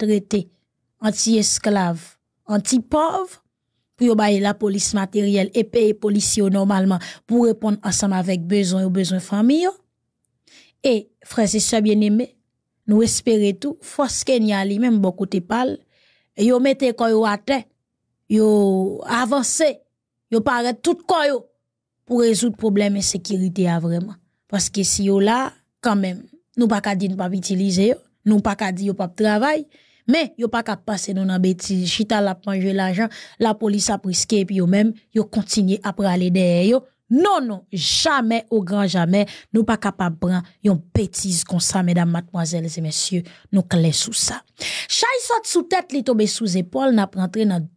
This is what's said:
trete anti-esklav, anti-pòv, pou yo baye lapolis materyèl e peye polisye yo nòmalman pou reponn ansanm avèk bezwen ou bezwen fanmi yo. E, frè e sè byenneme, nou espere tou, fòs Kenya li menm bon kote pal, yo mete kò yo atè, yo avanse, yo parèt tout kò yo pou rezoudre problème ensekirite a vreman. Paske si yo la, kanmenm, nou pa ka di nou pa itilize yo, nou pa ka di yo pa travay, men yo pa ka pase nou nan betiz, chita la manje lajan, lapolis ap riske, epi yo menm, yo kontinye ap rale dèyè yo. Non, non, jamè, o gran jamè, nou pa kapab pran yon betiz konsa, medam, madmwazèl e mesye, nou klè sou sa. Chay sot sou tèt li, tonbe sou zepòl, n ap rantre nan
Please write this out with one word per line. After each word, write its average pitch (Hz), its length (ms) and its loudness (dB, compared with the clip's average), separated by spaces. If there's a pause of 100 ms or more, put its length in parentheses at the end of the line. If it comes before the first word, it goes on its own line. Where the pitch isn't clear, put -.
trete 180 480 -2 (580)
anti-esklav, 208 960 0 (480)
anti-pòv, 302 880 -2 (580)
pou 247 140 2
yo 220 100 4
baye 208 240 2
lapolis 202 540 -2
materyèl 202 580 0
e 240 80 2
peye 214 320 2
polisye 208 480 0
yo 196 80 2
nòmalman 196 520 2 (260)
pou 240 180 4
reponn 220 400 0
ansanm 190 300 0
avèk 185 320 -2
bezwen 190 400 0
ou 180 60 0
bezwen 185 280 -2
fanmi 233 400 2
yo. 370 120 -2 (1080)
E, 233 300 0 (160)
frè 220 180 0
e 208 160 0
sè 226 220 0
byenneme, 214 420 2 (600)
nou 214 180 4
espere 214 480 2
tou, 277 240 -8
fòs - 480 -4
Kenya 214 400 0
li 202 160 -2
menm 240 220 2
bon 180 100 0
kote 185 300 -4
pal, - 320 -2 (600)
yo 247 260 4
mete 269 320 2
kò 233 160 0
yo 220 160 4
atè, 220 340 -2 (680)
yo 214 180 4 (560)
avanse, 254 720 0 (560)
yo 226 100 2
parèt 240 400 -2
tout 349 240 -2
kò 330 220 2
yo 262 160 -2 (640)
pou 240 160 2
rezoudre 226 340 0
problème 202 400 0
ensekirite 185 720 -2
a 170 80 0
vreman. 175 380 -4 (340)
Paske 202 320 -4
si 196 240 -2
yo 196 160 2
la, 240 300 0 (320)
kanmenm, 196 400 -2 (320)
nou 240 140 2
pa 208 140 0
ka 202 120 0
di 190 140 -2
nou 190 100 -6
pa 180 120 -4
itilize 190 580 0
yo, 285 80 0 (300)
nou 208 160 4
pa 202 140 -2
ka 196 140 -2
di 196 180 -4
yo 190 60 -4
pa 185 120 -6
travay, 220 560 0 (440)
men 302 220 2 (100)
yo 233 120 -2
pa 233 140 -2
ka 208 100 -4
pase 202 400 -6
nou 190 100 -2
nan 185 160 0
betiz, 185 460 -2
chita 214 340 0
la 190 140 -2 (100)
manje 196 300 -2
lajan, 185 360 -2 (280)
lapolis 214 520 0
ap 196 160 -6
riske, 190 360 0
epi 190 160 -2
yo 175 100 2
menm, 214 240 2 (220)
yo 214 120 0
kontinye 196 540 0
ap 202 220 -6
rale 180 300 2
dèyè 180 360 4
yo. 262 140 2 (260)
Non, 330 320 4
non, 214 220 -8 (100)
jamè, 226 720 0 (100)
o 220 80 2
gran 196 240 0
jamè, 180 380 2 (260)
nou 220 160 2
pa 233 160 0
kapab 185 400 -2
pran 180 220 0 (180)
yon 202 140 2 (180)
betiz 180 480 -2
konsa, - 400 -2
medam, 175 320 2
madmwazèl 170 540 -6
e 160 160 -8
mesye, 170 400 -4 (260)
nou 185 160 0
klè 165 240 2
sou 220 240 -4
sa. - 220 -4 (500)
Chay 480 380 -2
sot 453 260 -2
sou 349 160 0
tèt 359 240 -2
li, 262 160 -4
tonbe 214 240 2
sou - 160 -4
zepòl, 202 480 0
n 208 80 4
ap 190 160 -6
rantre 185 320 -2
nan 170 160 -2 (100)